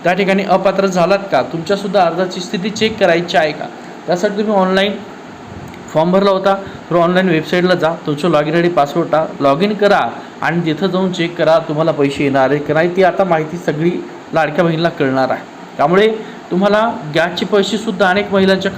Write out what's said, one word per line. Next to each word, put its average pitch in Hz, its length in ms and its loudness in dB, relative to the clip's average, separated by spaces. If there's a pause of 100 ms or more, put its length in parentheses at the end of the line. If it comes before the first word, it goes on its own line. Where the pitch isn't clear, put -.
त्या 170 80 2
ठिकाणी 190 320 0
अपात्र 185 420 2
झालात 185 320 2 (140)
का? 135 100 2
तुमच्यासुद्धा 190 640 0
अर्जाची 180 360 -2
स्थिती 202 300 -4
चेक 220 300 -2
करायची 175 360 2
आहे 156 160 2
का? - 140 -10 (400)
त्यासाठी 180 320 0
तुम्ही 214 160 0
ऑनलाईन 190 380 2 (1000)
फॉर्म 165 180 2
भरला 196 180 4
होता, 190 240 2
तर - 420 -6
ऑनलाईन 180 320 4
वेबसाईटला 175 460 2
जा, 156 200 0 (120)
तुमचं 151 220 -2
log 151 160 2
in 151 100 -4
आय 170 80 2
डी, 175 60 4
पासवर्ड 160 440 0
टाका, 139 400 2
log 165 140 2
in 214 80 0
करा 190 360 2 (320)
आणि 160 220 0
तिथं 160 220 -2
जाऊन 185 260 0
चेक 170 260 -4
करा, 160 200 4
तुम्हाला 156 340 0
पैसे 143 320 0
येणार 135 260 2
आहे 147 80 2
की 147 140 -4
नाही, 175 240 2
ती 196 60 4
आता 180 220 2
माहिती 160 320 -2
सगळी 170 480 -2 (280)
लाडक्या 156 320 0
बहिणीला 165 240 0
कळणार 135 420 0
आहे. 117 100 -2 (360)
त्यामुळे 180 320 4 (420)
तुम्हाला 208 420 2 (220)
गॅसचे 175 320 0
पैसेसुद्धा 196 640 0
अनेक 190 240 0
महिलांच्या 190 460 2